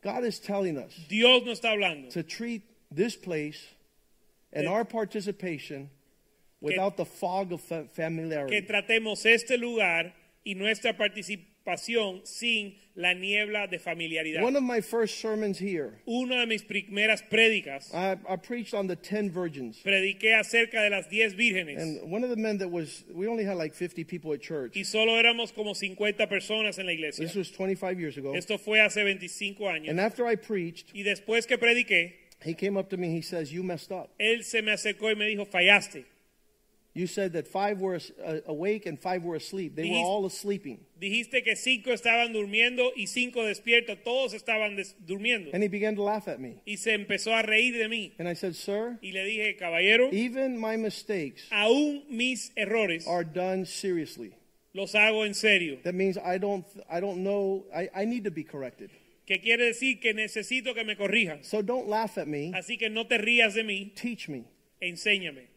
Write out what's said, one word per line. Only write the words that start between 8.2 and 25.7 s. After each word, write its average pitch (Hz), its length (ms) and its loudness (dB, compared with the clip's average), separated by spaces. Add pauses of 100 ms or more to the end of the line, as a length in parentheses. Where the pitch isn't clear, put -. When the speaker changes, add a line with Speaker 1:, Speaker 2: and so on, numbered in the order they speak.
Speaker 2:
que - 60 -
tratemos 214 580 0
este 233 320 6
lugar 190 560 0 (320)
y 202 100 -4
nuestra 208 420 0
particip-, 202 480 -4 (220)
pasión 202 580 -2
sin 214 500 -4 (200)
la 180 180 2
niebla 202 540 0
de 175 100 -6
familiaridad. 160 640 -4
Speaker 1:
One 247 140 2
of 277 80 4
my 247 160 0
first 226 400 -2
sermons 214 400 -2
here, 156 480 -4
Speaker 2:
Una 247 320 0
de 233 80 0
mis 220 160 -2
primeras 202 580 0
prédicas, 214 720 2
Speaker 1:
I, 185 240 0 (100)
I 185 100 -2
preached 240 360 -6
on 202 140 0
the 180 80 0
ten 208 340 -2
virgins. 151 540 -6
Speaker 2:
prediqué 196 500 4
acerca 226 480 4
de 208 80 4
las 190 200 -2
diez 208 260 2
vírgenes. 185 420 2
Speaker 1:
And 156 320 -6
one 214 140 0
of 254 60 -2
the 240 80 0
men 214 220 0
that 185 120 -2
was, 165 320 -6 (100)
we 180 140 -4
only 226 160 -2
had, 196 140 -2
like, 156 180 -4
fifty 175 300 -6
people 160 280 -6
at 139 80 -4
church. 143 360 -6
Speaker 2:
Y 196 60 -6
solo 220 380 2
éramos 233 320 0
como 208 200 -4